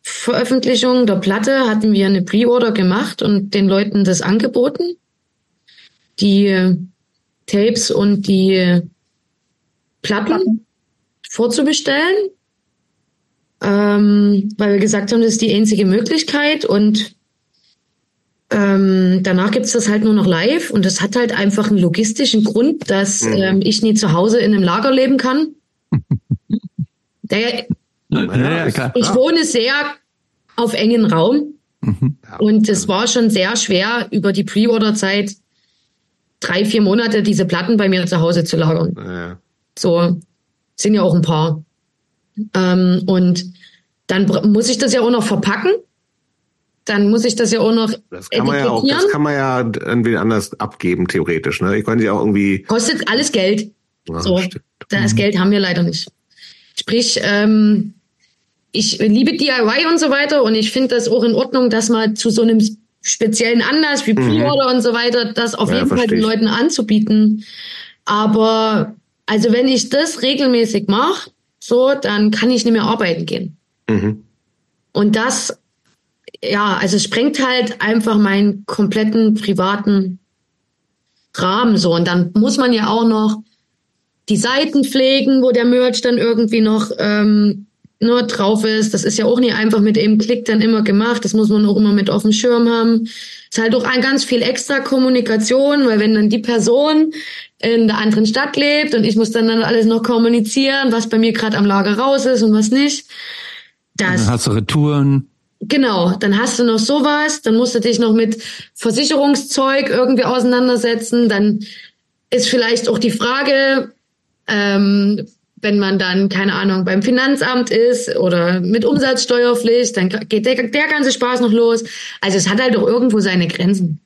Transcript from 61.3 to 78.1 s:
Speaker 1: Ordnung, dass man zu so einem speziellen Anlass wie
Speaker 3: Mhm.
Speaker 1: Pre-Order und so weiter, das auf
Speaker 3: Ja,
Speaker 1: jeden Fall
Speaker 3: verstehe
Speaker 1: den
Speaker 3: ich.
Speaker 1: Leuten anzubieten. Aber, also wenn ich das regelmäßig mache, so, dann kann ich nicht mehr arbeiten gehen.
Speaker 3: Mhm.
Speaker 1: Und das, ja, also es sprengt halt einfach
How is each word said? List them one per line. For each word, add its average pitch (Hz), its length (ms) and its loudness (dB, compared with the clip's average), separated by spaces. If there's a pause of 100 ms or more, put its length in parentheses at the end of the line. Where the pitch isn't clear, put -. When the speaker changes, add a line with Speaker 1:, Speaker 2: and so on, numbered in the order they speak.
Speaker 1:
Ordnung, 254 360 0
dass 220 180 0
man 220 280 0
zu - 140 -2
so 226 120 0
einem 226 180 4 (400)
speziellen 226 640 -2
Anlass 294 440 -2
wie 226 60 2
Speaker 3:
Mhm. 208 40 2 (240)
Speaker 1:
Pre-Order 277 340 0
und 240 80 0
so 233 100 0
weiter, 233 400 -2
das 233 220 -4
auf - 160 -2
Speaker 3:
Ja, 233 60 0
Speaker 1:
jeden 262 120 0
Fall 247 100 0
Speaker 3:
verstehe 226 200 0
Speaker 1:
den 220 60 2
Speaker 3:
ich. 220 60 0
Speaker 1:
Leuten 220 180 0
anzubieten. 214 960 0 (600)
Aber, 220 920 -2 (320)
also 214 260 0
wenn 247 160 2
ich 254 200 0
das 302 340 -2
regelmäßig 240 640 0
mache, 269 420 -2 (300)
so, 254 400 2
dann 208 300 0
kann 220 200 0
ich 226 140 0
nicht 233 80 2
mehr 220 120 2
arbeiten 185 420 -2
gehen. - 300 -8 (320)
Speaker 3:
Mhm. 107 340 -2 (720)
Speaker 1:
Und 208 240 0
das, 247 420 -4 (840)
ja, 202 360 0
also 190 160 0
es 208 80 0
sprengt 262 400 -2
halt 247 360 -2
einfach 220 380 0